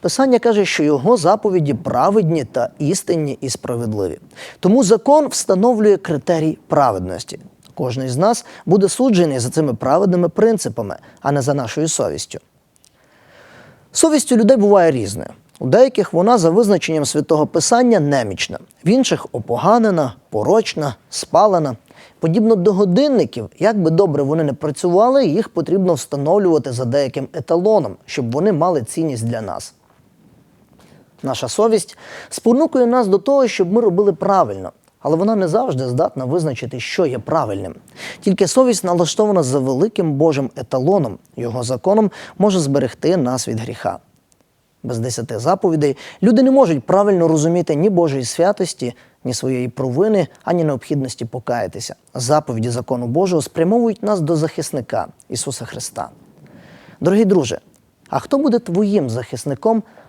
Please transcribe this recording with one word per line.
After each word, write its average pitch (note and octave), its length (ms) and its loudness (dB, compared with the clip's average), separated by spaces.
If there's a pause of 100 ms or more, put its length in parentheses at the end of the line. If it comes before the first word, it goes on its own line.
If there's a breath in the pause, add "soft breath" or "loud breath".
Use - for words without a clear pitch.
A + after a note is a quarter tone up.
Писання B3+ 380 2
каже, G#3 260 2
що - 180 -2
його D3+ 340 2
заповіді F3+ 580 0
праведні D#3 720 0
та A#2+ 340 -4
істинні D#3 640 -2
і C3 100 -6
справедливі. G#2+ 680 -6 (420 loud breath)
Тому A3 240 4
закон C4+ 440 4
встановлює G#3 680 0
критерій D#3+ 640 -2 (100)
праведності. F#2 720 -2 (340)
Кожний C3 340 -6
з B2 80 -4
нас G#3+ 280 0 (220 loud breath)
буде F#3+ 220 4
суджений F3 500 2
за A#2 120 -2
цими D3 240 0
праведними F3 540 2
принципами, C3 680 -2 (240 soft breath)
а C#3+ 120 -2
не C#3+ 100 0
за C#3 120 0
нашою C#3+ 340 -4
совістю. F2 500 -6 (1500 soft breath)
Совість D4+ 400 2
у A#3+ 40 4
людей B3 200 6
буває G3 340 6
різною. G2+ 400 -4 (280)
У - 80 -6
деяких G#3+ 460 2
вона, G#3 260 2
за E3 120 2
визначенням F3 540 2
Святого D3+ 420 0
Писання, A#3 540 2
немічна, A#2+ 580 -2 (260)
в D#3+ 40 -2
інших A3+ 440 2
опоганена, D#3+ 800 0 (160)
порочна, C#3+ 640 -2 (160)
спалена. E3 640 0 (440 soft breath)
Подібно G#3+ 360 2
до F#3+ 160 2
годинників, F#3+ 880 0
як G#3 240 0
би D#3+ 80 2
добре D#3+ 320 2
вони D#3 220 0
не C#3 80 -2
працювали, F#3+ 720 2
їх F3 220 0
потрібно F3+ 460 0
встановлювати D3 760 0
за B2 120 -4
деяким C3+ 480 -2
еталоном, E3+ 640 0 (100)
щоб A#2+ 260 -6
вони F3 200 0
мали D#3+ 300 0
цінність C3 420 -6
для A#2 160 -4
нас. - 340 -12 (1500 soft breath)
Наша C3 260 -4
совість A3 500 0 (300 loud breath)
спонукує B3 580 2
нас A#3+ 200 2
до G3 120 4
того, C4+ 280 2
щоб F#3 260 0
ми A#3 80 4
робили G3+ 320 2
правильно, D3 600 0 (280)
але D#3 160 0
вона G#3 200 0
не F#3 120 0
завжди D3+ 400 -2
здатна C3 360 -2
визначити, C3 560 -4
що - 260 -2
є B2 120 -4
правильним. G#2 560 -4 (460 loud breath)
Тільки F#3+ 280 2
совість B3 360 2
налаштована F3 580 0
за C3+ 160 0
великим D3 540 -2
Божим C#3 440 0
еталоном, C3 640 -2 (180)
його A#2+ 260 -6
законом, F#3 480 0 (280 loud breath)
може F#3+ 220 2
зберегти C#3 560 0
нас B2+ 320 -2
від A2+ 120 -4
гріха. G#2+ 380 -8 (840)
Без A#2+ 160 -6
десяти A#2+ 400 -6
заповідей D3+ 580 0 (260 loud breath)
люди A#3 200 4
не C4 80 4
можуть G3 360 2
правильно F#3+ 420 4
розуміти E3 460 2
ні F3 160 2
Божої D3+ 340 0
святості, D#3+ 720 -2 (300 soft breath)
ні B2+ 100 -4
своєї B2+ 340 -4
провини, D#3 600 0 (140 soft breath)
ані E3+ 220 0
необхідності C3+ 600 -4
покаятися. A2+ 720 -8 (200)
Заповіді B2 560 -2
закону B2 360 -6
Божого E3 360 0
спрямовують A3 600 -2
нас G3+ 180 0
до D#3+ 160 0
захисника D3+ 720 -4 (220)
Ісуса - 360 -8
Христа. - 440 -12 (920 loud breath)
Дорогий G3+ 240 2
друже, E3+ 360 0 (500)
а C#3 80 -2
хто - 200 -2
буде B3 200 2
твоїм G3 520 -2
захисником C#3 720 -4 (260 soft breath)